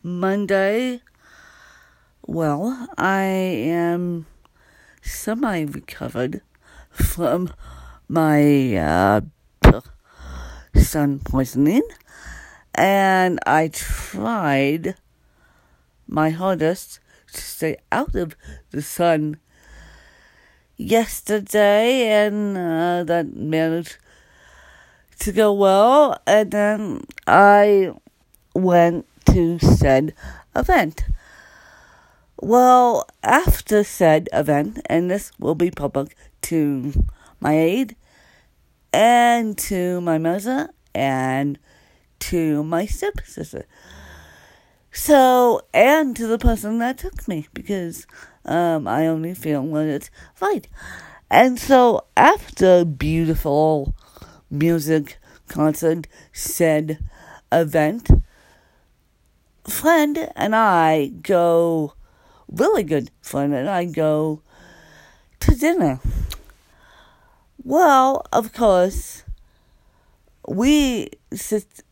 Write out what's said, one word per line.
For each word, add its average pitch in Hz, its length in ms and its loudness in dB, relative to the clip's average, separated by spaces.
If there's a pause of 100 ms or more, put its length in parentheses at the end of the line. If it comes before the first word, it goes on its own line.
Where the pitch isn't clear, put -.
Monday. 196 1000 -4 (1200)
Well, 165 640 -6 (100)
I 190 240 -2
am 170 1040 -4 (800)
semi-recovered 160 1400 -6 (480)
from 170 640 -2 (540)
my, 147 680 2
uh, 92 460 2 (400)
p-, - 1200 0
sun 143 380 0
poisoning, 147 680 0 (880)
and 190 720 2
I 156 220 2
tried 165 1300 -4 (1120)
my 156 240 -2
hardest 170 680 -4 (340)
to - 60 -14
stay - 380 -8 (140)
out 277 240 -4
of 175 200 -6 (360)
the 147 100 -8
sun 151 560 -2 (1400)
yesterday, 214 1300 0
and, 208 500 0
uh, 175 460 -2
that 170 320 -4
managed 160 600 -4 (1300)
to 214 80 -4
go 208 220 2
well, 208 720 4
and 202 240 2
then 208 500 -2 (240)
I 202 680 6 (600)
went 175 520 2 (220)
to 170 320 2
said 139 540 4 (400)
event. 190 520 -2 (1400)
Well, 247 680 4 (160)
after 226 640 2
said 160 480 2
event, 147 540 -2
and 170 220 -2
this 202 300 -6
will 156 160 -2
be 175 160 -2
public 143 460 -6 (240)
to 143 640 -2 (340)
my 151 180 0
aide, 196 380 0 (960)
and 233 680 2
to 180 420 -4
my 170 160 0
mother, 196 540 -4 (220)
and 135 640 -2 (600)
to 156 460 -2
my 165 200 -4
stepsister. - 800 -10 (1300)
So, 254 720 4 (120)
and 269 440 4
to 233 100 -6
the 220 100 -2
person 226 420 -2
that 247 180 -4
took - 320 -12
me, 156 240 -6
because, 180 520 -8 (380)
um, 160 460 -2
I 151 180 0
only 160 280 -4
feel 147 280 -4
when 151 240 -4
it's 151 240 -8 (300)
right. 403 260 -4 (640)
And 247 260 4
so, 247 500 2 (100)
after 185 640 4
beautiful 156 1120 -2 (560)
music 156 680 -2 (300)
concert, 156 600 -2 (240)
said 156 720 -2 (480)
event, 160 580 0 (1600)
friend 302 680 0
and 208 200 -2
I 165 520 4
go, 170 840 0 (560)
really 294 340 0
good 147 260 -4 (120)
friend 143 320 -6
and 135 160 -4
I 180 160 -4
go 156 560 -4 (1000)
to - 140 4
dinner. 240 440 0 (1600)
Well, 269 720 2
of 233 200 -2
course, 190 720 0 (1200)
we 262 640 0 (240)
sit - 580 -8